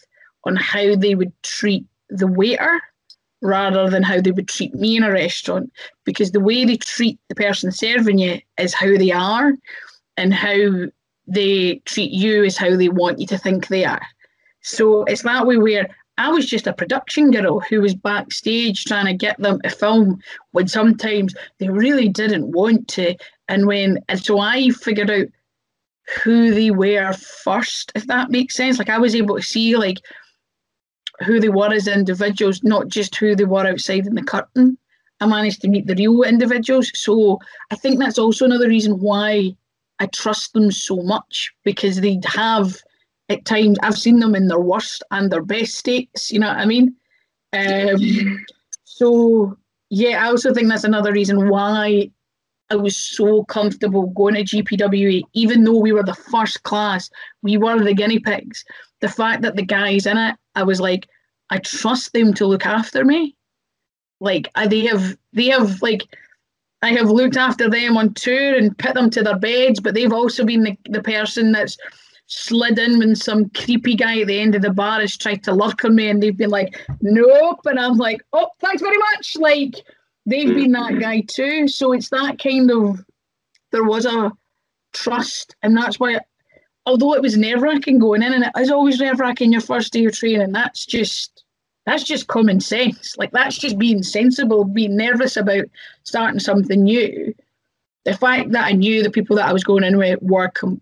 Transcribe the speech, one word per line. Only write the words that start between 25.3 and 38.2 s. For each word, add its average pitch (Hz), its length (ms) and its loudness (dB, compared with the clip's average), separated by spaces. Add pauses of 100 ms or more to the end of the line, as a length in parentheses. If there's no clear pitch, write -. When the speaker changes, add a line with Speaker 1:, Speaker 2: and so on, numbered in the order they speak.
Speaker 1:
who 233 320 4
they 220 160 2
were 190 440 0
first, - 840 -6
if 220 120 -8
that 247 220 -2
makes 254 260 -2
sense. 254 220 -2
Like, 208 120 -6
I 226 100 0
was 233 160 2
able 202 220 0
to 196 40 -6
see, 226 360 0
like, 190 200 -2 (1200)
who 226 180 2
they 214 100 2
were 202 220 0
as 208 160 -2
individuals, 196 760 -2
not 214 240 0
just 208 280 -6
who 208 200 0
they 202 100 2
were 190 200 0
outside 190 420 -4
in 220 80 -4
the - 80 -6
curtain. 254 540 2 (440)
I 208 40 0
managed 214 360 0
to 196 60 -2
meet 202 200 0
the 185 80 -2
real 226 280 4
individuals. 247 720 2
So 208 440 2 (320)
I 208 40 -4
think 262 240 0
that's 262 200 -2
also 226 260 2